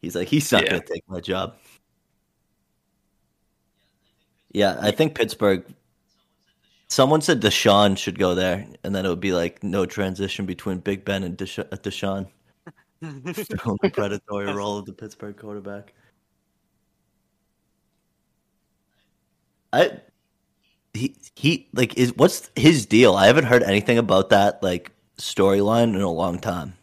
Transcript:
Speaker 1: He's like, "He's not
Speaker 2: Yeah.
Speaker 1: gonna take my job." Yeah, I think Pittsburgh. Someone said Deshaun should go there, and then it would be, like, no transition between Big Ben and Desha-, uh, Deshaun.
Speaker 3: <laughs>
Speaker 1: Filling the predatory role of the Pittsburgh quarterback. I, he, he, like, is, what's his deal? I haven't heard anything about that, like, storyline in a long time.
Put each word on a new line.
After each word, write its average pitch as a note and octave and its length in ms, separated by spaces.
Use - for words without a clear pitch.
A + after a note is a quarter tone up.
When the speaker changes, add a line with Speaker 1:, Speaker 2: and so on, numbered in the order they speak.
Speaker 1:
He's E2+ 160
like, F#2 120
"He's D3 220
not G#2 140
Speaker 2:
Yeah. C#2+ 60
Speaker 1:
gonna E2+ 160
take F2 220
my F2+ 120
job." F#2+ 360
Yeah, G2 300
I G#2 120
think D#3 220
Pittsburgh. G2+ 480
Someone C#3+ 320
said D3 220
Deshaun G2+ 560
should F2 200
go F2+ 160
there, F#2 320
and G2 120
then F#2+ 100
it F#2+ 60
would F2 100
be, F#2+ 140
like, E2+ 280
no G2 220
transition F#2+ 640
between F#2 320
Big G2 260
Ben G2 180
and F2+ 140
Desha-, - 340
uh, - 60
Deshaun. G2 520
Speaker 3:
<laughs> - 0
Speaker 1:
Filling D#3+ 840
the G3 100
predatory G2+ 600
role G2+ 260
of G2+ 80
the G#2 60
Pittsburgh G#2 440
quarterback. G2+ 560
I, - 280
he, A#2 200
he, - 380
like, A#2 220
is, B2 200
what's - 400
his C3 300
deal? A2 280
I G2 120
haven't B2+ 180
heard A#2+ 180
anything G#2 360
about G2 320
that, G2+ 320
like, F2+ 280
storyline G2+ 760
in F#2+ 60
a F#2+ 100
long E2+ 300
time. F2 420